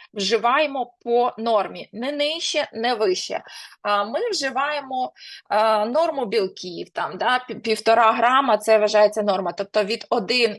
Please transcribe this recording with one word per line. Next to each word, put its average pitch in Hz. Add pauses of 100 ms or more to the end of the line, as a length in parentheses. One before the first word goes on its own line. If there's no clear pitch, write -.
(140)
вживаємо 240 (120)
по 240
нормі, 202
не 247
нижче, 294
не 233
вище. 202 (420)
А, 208
ми 330
вживаємо, 269 (360)
а, 214
норму 285
білків, 190
там, 165
да, 320 (100)
пі-, -
півтора 226
грама — 247
це 220
вважається 208
норма. 190
Тобто 202
від 226
один 226